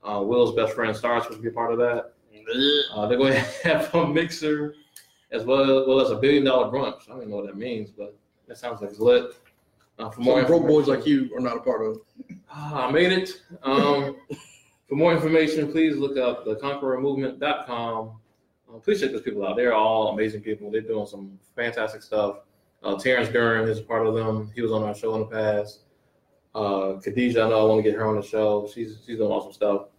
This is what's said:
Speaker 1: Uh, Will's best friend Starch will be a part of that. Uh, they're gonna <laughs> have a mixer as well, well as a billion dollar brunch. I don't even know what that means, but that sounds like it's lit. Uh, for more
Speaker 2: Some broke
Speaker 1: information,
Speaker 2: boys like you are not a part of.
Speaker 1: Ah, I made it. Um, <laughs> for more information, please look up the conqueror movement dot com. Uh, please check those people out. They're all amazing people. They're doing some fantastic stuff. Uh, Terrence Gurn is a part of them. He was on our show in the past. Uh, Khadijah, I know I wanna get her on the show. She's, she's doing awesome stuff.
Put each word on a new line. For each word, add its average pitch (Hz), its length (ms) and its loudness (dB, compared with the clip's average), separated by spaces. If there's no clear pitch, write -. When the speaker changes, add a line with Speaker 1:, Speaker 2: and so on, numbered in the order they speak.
Speaker 1:
Uh, 104 200 -4
Will's 113 340 2
best 110 200 0
friend 110 200 -2
Starch 120 320 -2
will 110 100 -14
be 113 120 -6
a - 20 -12
part 117 220 -2
of 117 60 -2
that. 120 340 -2
Uh, 107 140 -2
they're 123 100 2
gonna 135 220 4
<laughs> - 240 -8
have - 300 0
a 160 140 2
mixer 151 680 -2
as 113 120 -6
well, 135 440 4
well 131 120 4
as 123 120 2
a 113 40 -2
billion 135 300 4
dollar 123 260 4
brunch. 135 320 -4
I 107 80 -20
don't 127 60 -16
even 113 140 -14
know 101 60 -8
what 101 100 -8
that 95 100 -12
means, 110 340 -8
but 101 240 -16
that 117 100 -20
sounds 120 220 -10
like 101 120 -10
it's 104 80 -18
lit. 123 340 4
Uh, 110 100 -8
for 120 120 -12
more 127 180 6
Speaker 2:
Some 127 80 2
broke 165 140 6
Speaker 1:
information, 151 240 4
Speaker 2:
boys - 20 2
like 131 200 0
you 135 280 2
are 127 60 -4
not 120 160 -2
a - 20 -6
part 113 260 -2
of. 110 120 -4
Speaker 1:
Ah, 147 380 -6
I 135 40 -2
made 175 200 4
it. 185 300 -2
Um, 139 520 2
<laughs> - 360 -20
for 139 80 -4
more 165 160 4
information, 156 600 2
please 160 260 2
look 139 200 -2
up 123 280 -2
the 110 100 -2
conqueror 139 460 -4
movement 135 380 -4
dot 147 280 -4
com. 117 460 -8
Uh, 113 40 -20
please 190 240 0
check 139 100 -2
those 107 100 -6
people 104 240 -6
out. 95 100 -2
They're 120 180 2
all 110 360 4
amazing 107 320 -4
people. 104 280 -8
They're 110 120 -2
doing 110 260 -6
some 98 320 -18
fantastic 117 480 -6
stuff. 104 360 -2
Uh, 98 140 -4
Terrence 123 320 0
Gurn 113 380 2
is 107 120 -2
a 110 40 -12
part 113 220 0
of 110 80 2
them. 110 400 -2
He 120 80 -8
was 113 100 0
on 107 120 0
our 104 100 -4
show 110 220 -4
in 110 60 -2
the 107 60 -4
past. 107 520 -2
Uh, 98 460 -2
Khadijah, 117 440 0
I 110 60 2
know 110 160 4
I 110 40 6
wanna 110 120 4
get 107 140 2
her 110 100 -2
on 107 100 0
the 101 60 -2
show. 104 520 0
She's, 110 320 -10
she's 117 120 -10
doing 104 140 0
awesome 101 220 -6
stuff. 101 340 -2